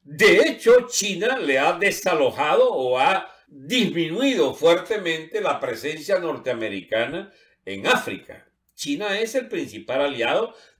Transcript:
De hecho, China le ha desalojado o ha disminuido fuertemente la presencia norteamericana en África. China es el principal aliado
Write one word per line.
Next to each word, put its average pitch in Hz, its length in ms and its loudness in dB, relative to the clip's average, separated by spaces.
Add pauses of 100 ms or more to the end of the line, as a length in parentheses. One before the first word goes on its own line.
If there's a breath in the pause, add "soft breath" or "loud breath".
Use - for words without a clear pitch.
De 196 460 4
hecho, 240 400 6
China 208 500 -2
le 139 200 0
ha 156 160 2
desalojado 175 1000 2
o 131 260 0
ha 190 320 2 (160)
disminuido 170 1080 0
fuertemente 170 880 0
la 165 180 -2
presencia 147 580 -4
norteamericana 120 1120 -4 (360 soft breath)
en 98 200 -8
África. - 600 -6 (260)
China 196 460 -6
es 226 140 -4
el 254 140 -2
principal 131 520 -6
aliado 143 540 -2 (260 loud breath)